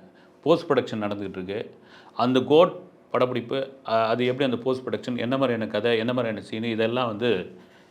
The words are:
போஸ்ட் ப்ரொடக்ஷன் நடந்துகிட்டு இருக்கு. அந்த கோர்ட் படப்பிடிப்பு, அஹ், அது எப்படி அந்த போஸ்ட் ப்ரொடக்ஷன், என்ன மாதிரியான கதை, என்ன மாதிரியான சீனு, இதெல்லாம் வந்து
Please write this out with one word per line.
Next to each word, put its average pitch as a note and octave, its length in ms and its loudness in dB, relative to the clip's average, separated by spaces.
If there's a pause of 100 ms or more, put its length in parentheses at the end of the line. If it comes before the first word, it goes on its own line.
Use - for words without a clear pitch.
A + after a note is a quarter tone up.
(420)
போஸ்ட் E3 280 2
ப்ரொடக்ஷன் A#2+ 320 0
நடந்துகிட்டு G2+ 280 -4
இருக்கு. F#2+ 440 -8 (400)
அந்த B2+ 260 2
கோர்ட் D3+ 320 6 (380)
படப்பிடிப்பு, B2 580 -2 (160)
அஹ், A2+ 220 2
அது B2 200 2
எப்படி B2+ 240 0
அந்த A#2 120 -4
போஸ்ட் B2+ 260 -2
ப்ரொடக்ஷன், B2 300 -4
என்ன A#2 180 -2
மாதிரியான A#2+ 340 0
கதை, A#2 280 2
என்ன A#2 140 0
மாதிரியான A2+ 340 -4
சீனு, A2+ 240 -6
இதெல்லாம் A2+ 360 0
வந்து G#2 460 -2 (380)